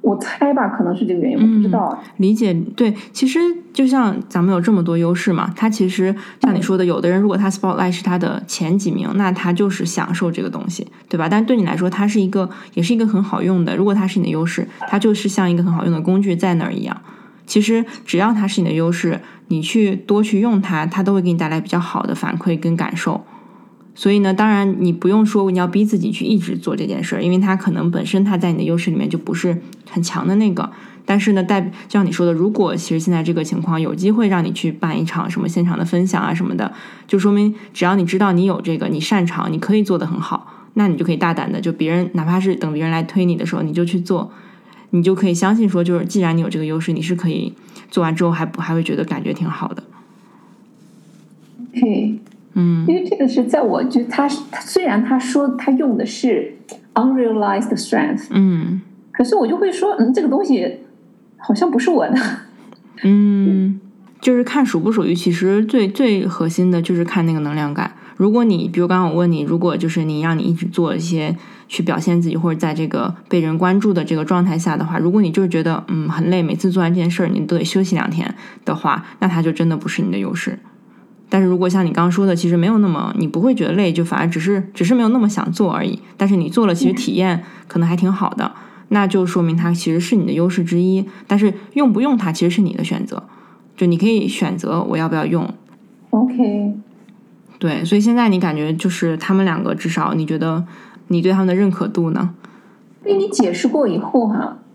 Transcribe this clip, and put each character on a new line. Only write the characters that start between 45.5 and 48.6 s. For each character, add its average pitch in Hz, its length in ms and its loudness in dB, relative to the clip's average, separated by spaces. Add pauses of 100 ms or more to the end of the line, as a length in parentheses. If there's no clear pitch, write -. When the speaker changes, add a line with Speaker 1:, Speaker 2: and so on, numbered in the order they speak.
Speaker 2:
信 226 140 2
说， 175 140 0
就 175 160 0
是 170 60 -4
既 196 140 -2
然 165 160 2
你 165 60 2
有 - 80 -2
这 - 80 -6
个 156 80 -4
优 156 140 -2
势， 165 120 -4
你 156 80 -2
是 165 140 -4
可 175 160 -2
以 - 240 -4 (380)
做 185 100 0
完 160 140 0
之 175 80 0
后 170 80 2
还 165 120 -2
不， 165 160 -8
还 165 140 -4